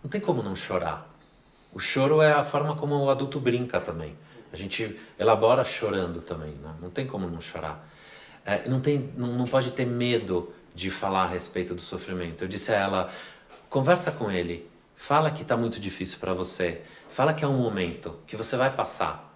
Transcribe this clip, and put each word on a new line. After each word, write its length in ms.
Não 60
tem 100
como 220
não 140
chorar. 520
O 80
choro 420
é 120
a 100
forma 320
como 200
o 40
adulto 300
brinca 400
também. 360
A 60
gente 420
elabora 460
chorando 580
também, 340
né? 260
Não 80
tem 180
como 220
não 100
chorar. 480
É, 220
não 140
tem, 340
não, 120
não 180
pode 260
ter 140
medo 680
de 140
falar 340
a 40
respeito 460
do 80
sofrimento. 600
Eu 40
disse 260
a 40
ela, 340
"Conversa 420
com 180
ele, 400
fala 360
que 140
tá 100
muito 240
difícil 400
pra 140
você, 480
fala 240
que 120
é 20
um 100
momento, 680
que 80
você 220
vai 180
passar 600